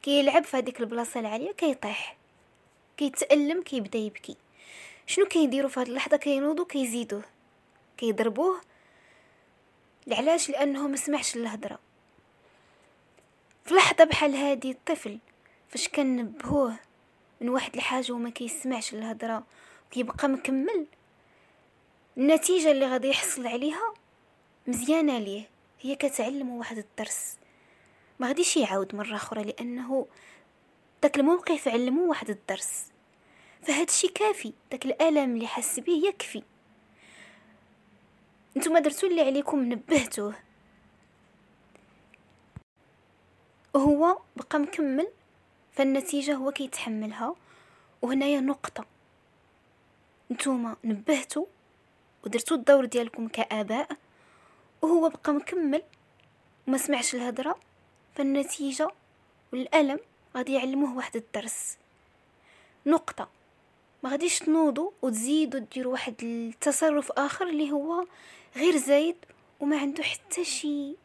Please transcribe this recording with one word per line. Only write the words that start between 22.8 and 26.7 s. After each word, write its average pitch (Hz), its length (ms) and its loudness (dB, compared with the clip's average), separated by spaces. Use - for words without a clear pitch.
غادي 254 220 0
يحصل 269 380 -2
عليها 311 480 -2
مزيانة 262 520 2
ليه، 208 300 -8
هي 277 160 -4
كتعلمه 269 580 -4
واحد 233 240 -10